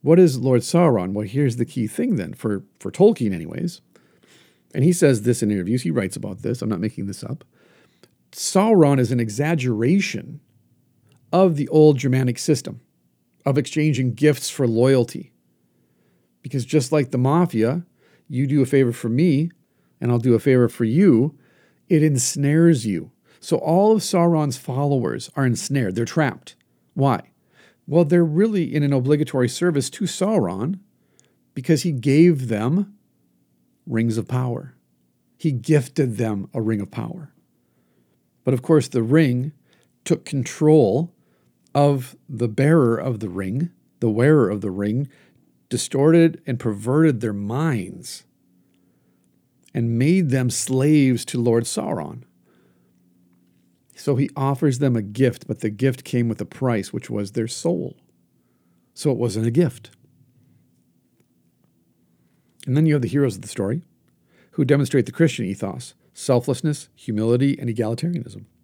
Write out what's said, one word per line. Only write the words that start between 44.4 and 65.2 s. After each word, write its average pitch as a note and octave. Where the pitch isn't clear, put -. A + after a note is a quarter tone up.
of G#2
the G2+
ring, G#2
distorted D#3+
and A#2+
perverted B2
their A2
minds, A2
and A#2
made E3
them B2+
slaves C3
to -
Lord A#2
Sauron. -
So -
he C3+
offers C3+
them C3
a A2
gift, A2+
but -
the A2
gift B2+
came A#2+
with G#2+
a G#2
price, A#2
which -
was G#2
their A2+
soul. E3+
So -
it A#2+
wasn't A2+
a A#2
gift. C#3+
And B2+
then D#3
you D#3
have C#3+
the A2+
heroes B2+
of F#2+
the -
story, A2
who D#3
demonstrate C#3
the -
Christian D#3